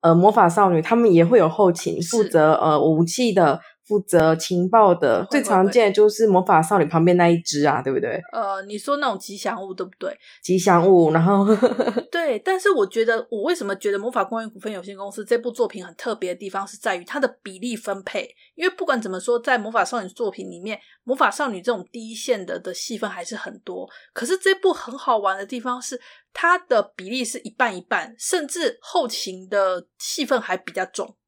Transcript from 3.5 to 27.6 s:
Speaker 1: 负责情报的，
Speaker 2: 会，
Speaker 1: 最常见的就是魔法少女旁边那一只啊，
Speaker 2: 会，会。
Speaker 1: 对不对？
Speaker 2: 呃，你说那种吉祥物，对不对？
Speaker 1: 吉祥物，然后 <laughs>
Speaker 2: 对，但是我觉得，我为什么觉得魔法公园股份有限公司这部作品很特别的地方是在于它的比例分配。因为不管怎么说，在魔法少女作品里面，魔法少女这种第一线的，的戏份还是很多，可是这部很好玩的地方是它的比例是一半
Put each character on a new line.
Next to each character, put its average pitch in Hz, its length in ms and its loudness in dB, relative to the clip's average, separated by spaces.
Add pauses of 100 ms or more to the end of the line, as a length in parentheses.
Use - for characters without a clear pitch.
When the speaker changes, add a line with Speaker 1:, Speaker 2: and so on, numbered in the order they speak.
Speaker 1:
负 208 140 0
责 160 340 4
情 175 340 -2
报 214 240 6
的， 165 320 2
Speaker 2:
会， 277 140 -2
Speaker 1:
最 269 40 0
常 196 280 2
见 220 160 4
的 196 60 2
就 208 160 6
是 220 180 0
魔 185 180 4
法 175 160 4
少 190 180 0
女 165 80 4
旁 160 180 2
边 180 120 4
那 175 120 4
一 170 100 4
只 147 260 -4
啊， 143 120 2
Speaker 2:
会， - 20 -2
会。 135 60 -6
Speaker 1:
对 135 80 -2
不 131 80 0
对？ - 200 -4 (120)
Speaker 2:
呃， 196 300 -6
你 208 140 -12
说 285 200 -4
那 285 100 -4
种 214 100 -2
吉 196 200 -14
祥 185 260 -8
物， 190 100 -12
对 185 140 -10
不 185 100 -20
对？ 190 160 -8 (300)
Speaker 1:
吉 185 160 0
祥 175 280 4
物， 170 260 6
然 165 120 4
后 196 220 4 (320)
<laughs> 240 320 -4
Speaker 2:
对， 311 300 -2
但 381 180 -2
是 392 120 0
我 269 140 2
觉 226 200 -2
得， 226 260 0
我 208 120 -6
为 330 120 0
什 302 100 -8
么 196 120 -4
觉 202 160 -4
得 202 60 -4
魔 214 120 -6
法 226 140 -2
公 226 160 -8
园 220 100 -14
股 196 80 -20
份 214 140 -10
有 185 100 -12
限 196 140 -16
公 196 140 -12
司 208 140 -12
这 233 140 0
部 240 140 -6
作 226 160 -2
品 185 160 -14
很 175 100 -20
特 226 220 -6
别 180 180 -6
的 180 40 -18
地 196 120 -12
方 196 160 -8
是 - 100 -20
在 196 200 -4
于 175 80 -12
它 285 160 -8
的 262 80 -2 (140)
比 185 180 -16
例 233 160 -8
分 196 260 -8
配。 - 260 -10 (280)
因 320 100 -4
为 370 80 -2
不 370 100 -8
管 262 160 0
怎 214 80 -8
么 185 120 -8
说， 240 180 -2
在 247 180 -2
魔 220 140 -6
法 220 140 0
少 226 180 -8
女 190 60 -12
作 220 220 -6
品 190 200 -14
里 170 80 -16
面， 202 220 -12 (240)
魔 240 100 -2
法 269 160 2
少 294 180 -4
女 190 140 -8
这 233 80 -2
种 185 220 -4
第 226 180 -16
一 226 40 -16
线 220 300 -4
的， 180 140 -8
的 185 160 -10
戏 - 240 -10
份 214 100 -6
还 180 160 -12
是 214 120 -12
很 - 240 -14
多， 180 280 -12 (240)
可 - 140 -8
是 349 100 -2
这 381 180 0
部 381 180 0
很 247 260 -10
好 240 200 0
玩 196 200 -2
的 196 80 -10
地 247 140 -10
方 247 200 -6
是 247 200 -12 (320)
它 349 260 2
的 247 240 0 (140)
比 185 120 -14
例 247 160 -6
是 - 140 -10
一 - 120 -14
半 226 260 -4